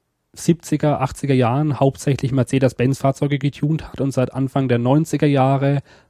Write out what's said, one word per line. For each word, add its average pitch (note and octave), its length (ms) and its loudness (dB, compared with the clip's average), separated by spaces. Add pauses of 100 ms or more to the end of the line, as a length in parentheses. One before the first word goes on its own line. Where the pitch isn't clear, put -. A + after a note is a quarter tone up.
(340)
siebziger, D3+ 680 -2
achtziger C3+ 340 -2
Jahren B2+ 440 0
hauptsächlich C3+ 520 0
Mercedes-Benz-Fahrzeuge C3 1040 0
getunt D3 540 -4
hat - 100 -8
und C#3 100 -2
seit B2+ 220 -2
Anfang C3+ 340 -2
der A#2+ 120 2
neunziger D3 480 2
Jahre C#3 560 2 (260)